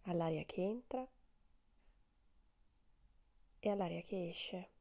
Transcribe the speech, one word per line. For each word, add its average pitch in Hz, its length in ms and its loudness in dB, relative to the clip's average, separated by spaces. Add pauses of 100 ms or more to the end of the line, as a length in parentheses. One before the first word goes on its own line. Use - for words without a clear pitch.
all'aria 165 400 2
che - 180 -4
entra 247 460 0 (2500)
e 214 100 4
all'aria 175 320 0
che 180 260 -2
esce. - 420 -6 (100)